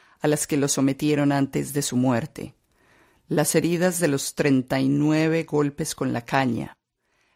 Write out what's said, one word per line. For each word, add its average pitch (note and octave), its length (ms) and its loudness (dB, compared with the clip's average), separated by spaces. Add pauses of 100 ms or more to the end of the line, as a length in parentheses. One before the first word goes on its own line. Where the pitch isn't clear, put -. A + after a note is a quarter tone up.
(200)
a D3+ 80 0
las D3 180 0
que D#3 100 -2
lo C#3 120 2
sometieron C#3+ 640 2
antes C#3 400 -2
de C#3+ 100 -2
su B2+ 140 -4
muerte. B2+ 580 -2 (760)
Las D3 260 0
heridas E3+ 460 2
de F3 80 2
los C#3 260 -2
treinta C3+ 460 2
y C3+ 80 0
nueve D#3 560 2
golpes D3 500 -2
con C3 180 -4
la B2 120 -6
caña, C3 520 -2 (600)